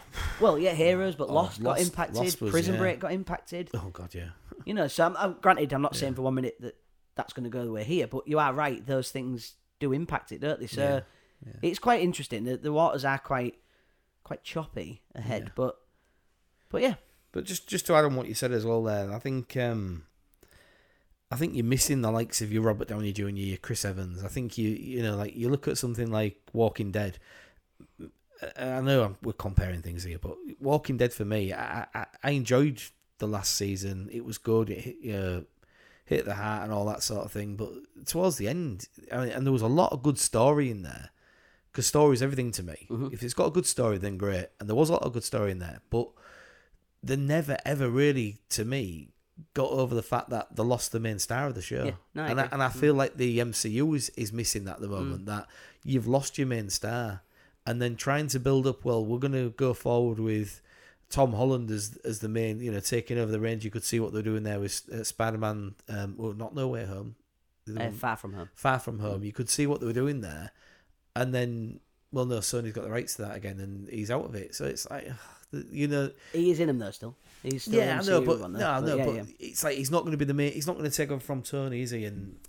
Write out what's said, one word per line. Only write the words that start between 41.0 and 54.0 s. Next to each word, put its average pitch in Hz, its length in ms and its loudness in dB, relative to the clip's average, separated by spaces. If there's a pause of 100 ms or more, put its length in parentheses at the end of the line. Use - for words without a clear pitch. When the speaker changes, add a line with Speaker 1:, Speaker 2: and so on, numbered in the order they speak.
Speaker 2:
'cause - 120 -2
story 147 300 8
is 113 80 0
everything 131 300 0
to 98 100 -6
me. 80 260 -12
Speaker 1:
Mm-hmm. 131 220 -2
Speaker 2:
If 113 100 -10
it's 123 140 -4
got 151 120 4
a 151 40 4
good 175 160 2
story, 113 320 2
then 98 180 -4
great. 95 300 0 (120)
And 104 80 -8
there 107 80 2
was 156 140 6
a 170 40 4
lot - 100 2
of 131 100 -2
good 117 100 -4
story 104 280 0
in 92 80 -6
there, 87 220 -10 (100)
but 117 180 0 (920)
they 131 120 0
never, 143 500 0
ever 139 240 2
really, 127 500 2 (100)
to 110 160 -2
me, 98 440 -4 (440)
got 135 180 2
over 127 240 2
the 113 80 2
fact - 280 -2
that 117 240 -4
they 117 80 2
lost 120 280 2
the 117 80 0
main 110 200 -2
star 131 280 0
of 127 80 -4
the 101 60 -6
show. 127 240 -2
Speaker 1:
Yeah, 135 60 0 (220)
no, 151 100 -4
I 156 60 -2
Speaker 2:
And 127 120 2
I, - 20 4
Speaker 1:
agree. 131 100 -2
Speaker 2:
and 139 100 2
I 131 40 4
Speaker 1:
Mm. 113 80 0
Speaker 2:
feel 147 180 6
like 135 220 2
the 123 240 2
M 117 140 0
C - 160 -2
U 139 240 2
is, 135 240 0